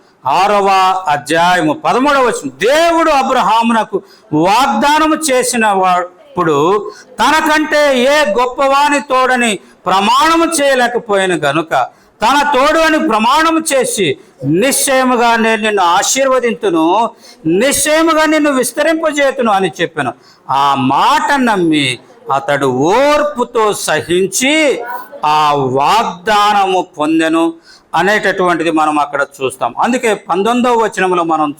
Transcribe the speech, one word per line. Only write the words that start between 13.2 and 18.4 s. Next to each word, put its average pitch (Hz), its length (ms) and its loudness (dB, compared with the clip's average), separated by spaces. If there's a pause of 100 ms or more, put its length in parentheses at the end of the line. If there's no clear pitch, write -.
చేసి, 214 440 -2 (280)
'నిశ్చయముగా 247 880 0
నేను 220 260 0
నిన్ను 208 220 0
ఆశీర్వదింతును, 202 1300 0 (360)
నిశ్చయముగా 302 800 2
నిన్ను 302 260 2